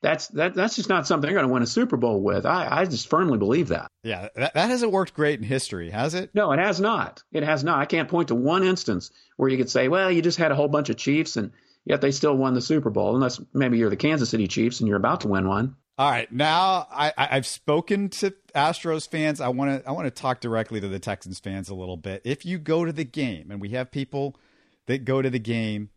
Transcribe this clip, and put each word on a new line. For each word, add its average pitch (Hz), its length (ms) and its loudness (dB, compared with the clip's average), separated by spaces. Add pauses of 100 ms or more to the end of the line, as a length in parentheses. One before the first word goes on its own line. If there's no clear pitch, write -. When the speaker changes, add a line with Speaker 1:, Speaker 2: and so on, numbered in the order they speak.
Speaker 1:
that's, 156 280 0
that, 170 240 -2
that's 202 220 0
just - 140 -4
not 175 160 2
something 147 240 2
they're 196 100 2
gonna 135 120 4
win 127 120 4
a 117 40 0
Super 233 300 2
Bowl 113 240 2
with. 95 240 0
I, 165 240 2
I 156 160 2
just 147 240 -4
firmly 156 280 4
believe 117 300 2
that. 82 220 -2 (140)
Speaker 2:
Yeah, 104 320 -6
that, 127 180 -2
that 180 160 2
hasn't 240 220 0
worked 185 220 0
great 147 260 0
in 110 60 -6
history, 101 460 -4
has 123 220 -2
it? 180 200 -6
Speaker 1:
No, 202 180 2
it 139 80 4
has 185 200 2
not. 202 520 -2
It 156 120 -2
has 147 200 2
not. 156 160 2
I 143 60 2
can't 160 240 0
point 170 200 0
to 117 60 2
one 151 280 2
instance 180 480 0 (260)
where 135 120 2
you 131 80 2
could 127 120 0
say, 127 180 2
"Well, 185 240 2
you 170 100 4
just 165 160 2
had 165 140 2
a 135 40 2
whole 147 120 2
bunch 147 220 0
of 113 80 -2
Chiefs, 151 380 0
and 104 160 -2 (340)
yet 143 160 2
they 139 100 4
still 143 240 2
won 131 180 2
the 123 80 2
Super 147 280 2
Bowl," 101 260 0
unless 127 240 0 (140)
maybe 127 240 2
you're 117 120 4
the 101 60 0
Kansas 147 340 0
City 110 180 0
Chiefs 117 320 0
and 117 80 0
you're 101 100 2
about 110 240 0
to - 60 -4
win 95 200 0
one. 107 280 0 (240)
Speaker 2:
All 139 120 4
right, 117 200 -2
now 165 600 2
I, 147 260 0
I, 139 140 0
I've 135 160 0
spoken 196 640 -2
to 196 220 -2 (220)
Astros 160 560 0
fans. 156 320 -2
I 127 60 -2
wanna, 135 360 -2
I 135 100 -6
wanna 160 180 -4
talk 127 300 -4
directly 113 380 -2
to 98 80 -6
the 95 120 -6
Texans 92 400 -8
fans 98 300 -10
a 98 40 -10
little 90 240 -10
bit. 95 260 -10
If 135 220 -6
you 180 140 -6
go 160 260 0
to 165 60 -4
the 156 120 -6
game, 117 460 -6
and 101 100 -10
we 98 100 -8
have 127 200 -6
people 139 460 -6 (500)
that 131 200 -2
go 135 180 0
to 131 80 0
the 127 80 0
game 110 580 -4